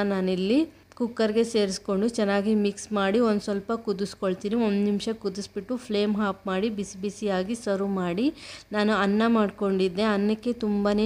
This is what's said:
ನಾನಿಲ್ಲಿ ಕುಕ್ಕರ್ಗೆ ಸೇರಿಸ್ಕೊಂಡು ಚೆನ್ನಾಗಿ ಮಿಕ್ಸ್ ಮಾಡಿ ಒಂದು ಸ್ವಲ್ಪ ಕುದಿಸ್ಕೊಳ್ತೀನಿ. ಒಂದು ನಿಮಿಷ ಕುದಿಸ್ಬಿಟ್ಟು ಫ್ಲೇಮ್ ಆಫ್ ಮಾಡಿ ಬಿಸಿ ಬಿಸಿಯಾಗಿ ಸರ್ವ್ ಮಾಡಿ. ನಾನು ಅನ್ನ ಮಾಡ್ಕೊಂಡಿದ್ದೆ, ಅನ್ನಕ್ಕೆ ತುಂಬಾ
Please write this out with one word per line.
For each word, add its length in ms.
ನಾನಿಲ್ಲಿ 560
ಕುಕ್ಕರ್ಗೆ 480
ಸೇರಿಸ್ಕೊಂಡು 680
ಚೆನ್ನಾಗಿ 460
ಮಿಕ್ಸ್ 360
ಮಾಡಿ 280
ಒಂದು 200
ಸ್ವಲ್ಪ 340
ಕುದಿಸ್ಕೊಳ್ತೀನಿ. 840
ಒಂದು 280
ನಿಮಿಷ 260
ಕುದಿಸ್ಬಿಟ್ಟು 680
ಫ್ಲೇಮ್ 440
ಆಫ್ 260
ಮಾಡಿ 220
ಬಿಸಿ 280
ಬಿಸಿಯಾಗಿ 580
ಸರ್ವ್ 340
ಮಾಡಿ. 380
ನಾನು 220
ಅನ್ನ 340
ಮಾಡ್ಕೊಂಡಿದ್ದೆ, 760
ಅನ್ನಕ್ಕೆ 500
ತುಂಬಾ 400